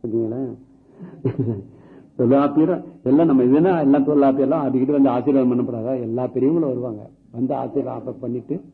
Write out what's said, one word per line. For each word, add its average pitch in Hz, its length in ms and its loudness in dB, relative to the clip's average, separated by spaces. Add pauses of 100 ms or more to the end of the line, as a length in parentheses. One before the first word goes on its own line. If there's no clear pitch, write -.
பாத்தீங்களா? 117 540 -6 (1600)
தொல்காப்பியர் 143 680 2 (200)
எல்லாம் 143 220 4
நம்ம 135 180 4
இதுன்னா 160 360 4
எல்லாம் 139 280 2
தொல்காப்பியர்லாம் 139 600 2
அதுக்கிட்ட 131 220 0
வந்து 139 180 4
ஆசீர்வாதம் 127 420 2
பண்ணப்படாதா? 120 500 -2
எல்லா 120 260 -4
பெரியவங்களும் 147 400 0
வருவாங்க, 120 420 -6 (220)
வந்து 127 240 -4
ஆசீர்வாதம் 123 640 -6
பண்ணிட்டு 123 420 -8 (120)